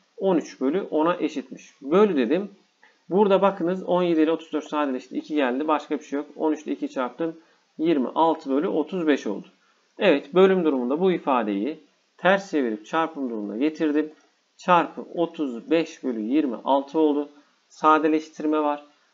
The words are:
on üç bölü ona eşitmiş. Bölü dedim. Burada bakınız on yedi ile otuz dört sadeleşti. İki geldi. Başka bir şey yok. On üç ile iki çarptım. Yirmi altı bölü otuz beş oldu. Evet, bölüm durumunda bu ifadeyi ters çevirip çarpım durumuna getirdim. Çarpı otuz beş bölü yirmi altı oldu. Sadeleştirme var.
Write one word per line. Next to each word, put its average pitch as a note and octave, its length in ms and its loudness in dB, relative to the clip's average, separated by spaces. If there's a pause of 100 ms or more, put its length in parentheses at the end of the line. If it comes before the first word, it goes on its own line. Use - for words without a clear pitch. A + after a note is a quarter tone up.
(180)
on F#3+ 200 2
üç - 240 -6
bölü D3+ 200 0
ona E3 380 0
eşitmiş. - 640 -8
Bölü F3 360 2
dedim. D3+ 320 0 (600)
Burada F#3+ 320 4
bakınız F#3 420 0
on F3+ 200 0
yedi E3+ 180 2
ile D#3 100 2
otuz D#3+ 220 -6
dört D3 120 -4
sadeleşti. C#3 520 -4
İki D3+ 180 -8
geldi. C#3 320 -2
Başka D3+ 320 -2
bir - 40 -20
şey C#3 140 -8
yok. D3 180 -8
On D#3 160 -2
üç D3 120 -6
ile C#3+ 100 -6
iki C#3 160 -8
çarptım. D#3+ 480 -6 (400)
Yirmi D3+ 300 2
altı D#3 420 -2
bölü D3 180 0
otuz E3 400 -4
beş C3 200 2
oldu. G2 200 -8 (520)
Evet, E3+ 340 2
bölüm F#3 320 6
durumunda C3+ 340 0
bu F#3+ 120 2
ifadeyi B2 680 -2 (380)
ters F#3+ 340 0
çevirip A#2+ 340 -2
çarpım D#3 440 -2
durumuna G#2 280 -6
getirdim. D#3 540 0 (460)
Çarpı E3 440 0
otuz D3 680 -6
beş D#3+ 320 -2
bölü A#2 180 -4
yirmi B2+ 420 0
altı C#3 360 0
oldu. D3 300 2 (400)
Sadeleştirme D#3 920 2
var. D3 260 -2 (280)